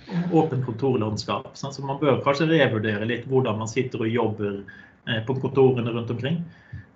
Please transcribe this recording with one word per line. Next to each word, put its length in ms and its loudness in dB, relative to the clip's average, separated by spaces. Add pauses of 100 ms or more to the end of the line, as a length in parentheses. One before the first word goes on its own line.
(340)
åpen 320 2
kontorlandskap, 880 -2
sant? 220 -10
Så 80 -8
man 160 -6
bør 240 4
kanskje 240 2
revurdere 580 2
litt 220 -4
hvordan 320 2
man 100 -4
sitter 300 -2
og 100 -2
jobber, 520 -2 (440)
eh, 180 -2
på 140 -2
kontorene 540 4
rundt 160 -4
omkring. 340 -2 (520)